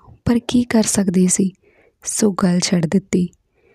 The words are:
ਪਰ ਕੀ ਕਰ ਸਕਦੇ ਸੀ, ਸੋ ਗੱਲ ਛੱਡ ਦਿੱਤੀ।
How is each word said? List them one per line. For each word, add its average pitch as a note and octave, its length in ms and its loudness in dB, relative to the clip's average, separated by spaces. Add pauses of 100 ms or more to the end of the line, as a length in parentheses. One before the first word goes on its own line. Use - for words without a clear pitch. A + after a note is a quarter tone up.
(240)
ਪਰ A#3+ 140 2
ਕੀ B3 240 -2
ਕਰ A#3 200 0
ਸਕਦੇ F#3 440 0
ਸੀ, F#3 240 0 (540)
ਸੋ - 280 -2
ਗੱਲ F3+ 280 0
ਛੱਡ F3 260 0
ਦਿੱਤੀ। F3+ 420 -2 (460)